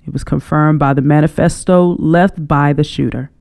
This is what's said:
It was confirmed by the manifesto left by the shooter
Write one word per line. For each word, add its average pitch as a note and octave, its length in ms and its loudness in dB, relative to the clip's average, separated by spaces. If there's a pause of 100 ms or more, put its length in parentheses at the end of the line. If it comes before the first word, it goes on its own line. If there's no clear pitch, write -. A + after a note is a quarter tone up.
It - 60 -12
was - 100 -6
confirmed D3+ 560 0
by C#3 160 2
the C#3 80 0
manifesto D3+ 960 2
left E3+ 480 0
by C#3+ 260 2
the C#3+ 120 0
shooter B2+ 560 -6